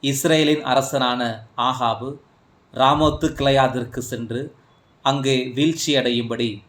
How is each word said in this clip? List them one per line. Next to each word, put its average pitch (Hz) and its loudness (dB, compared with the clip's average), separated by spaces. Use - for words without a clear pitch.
இஸ்ரேலின் 151 2
அரசனான 127 0
ஆகாபு 123 -2
ராமோத்து 147 2
கிளையாதிற்கு 131 0
சென்று 117 -8
அங்கே 135 2
வீழ்ச்சியடையும்படி 123 0